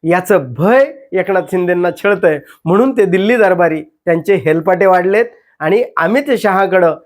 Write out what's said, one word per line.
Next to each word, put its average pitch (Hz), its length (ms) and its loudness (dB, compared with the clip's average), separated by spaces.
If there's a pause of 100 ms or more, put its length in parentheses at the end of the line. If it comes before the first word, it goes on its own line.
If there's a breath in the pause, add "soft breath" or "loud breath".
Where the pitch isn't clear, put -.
याचं 170 500 0
भय 220 320 2 (260)
एकनाथ 185 400 -2
शिंदेंना 175 420 -2
छळतंय, 175 460 0 (260 loud breath)
म्हणून 214 260 2
ते 220 140 2
दिल्ली 190 320 0
दरबारी 175 440 2 (240)
त्यांचे 170 320 0
हेलपाटे 165 480 0
वाढलेत 190 400 2 (340 soft breath)
आणि 175 240 0 (140)
अमित 254 420 0
शहाकडं 185 560 0 (100)